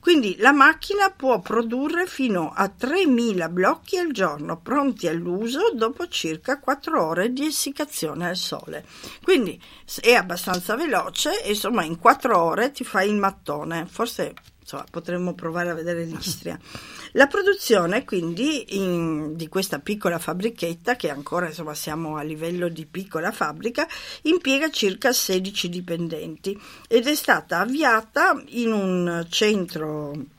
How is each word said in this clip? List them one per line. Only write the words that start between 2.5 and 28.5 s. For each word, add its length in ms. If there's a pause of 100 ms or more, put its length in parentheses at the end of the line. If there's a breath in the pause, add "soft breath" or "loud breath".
a 160
tremila 800
blocchi 480
al 140
giorno, 480
pronti 480
all'uso 680
dopo 360
circa 500
quattro 460
ore 280
di 140
essiccazione 840
al 80
sole. 480 (380 loud breath)
Quindi 380 (320 loud breath)
s-, 80
è 140
abbastanza 600
veloce 680
e, 80
insomma, 340
in 140
quattro 400
ore 340
ti 120
fai 260
il 60
mattone. 720
Forse, 480 (260)
insomma, 300
potremmo 440
provare 360
a 40
vedere 300
l'Istria. 540 (540 loud breath)
La 140
produzione, 800
quindi, 720
in, 600
di 120
questa 320
piccola 380
fabbrichetta, 760
che 140
ancora, 380
insomma, 260
siamo 420
a 60
livello 460
di 180
piccola 460
fabbrica, 540 (360 loud breath)
impiega 480
circa 420
sedici 560
dipendenti 880 (300 loud breath)
ed 180
è 80
stata 460
avviata 880
in 240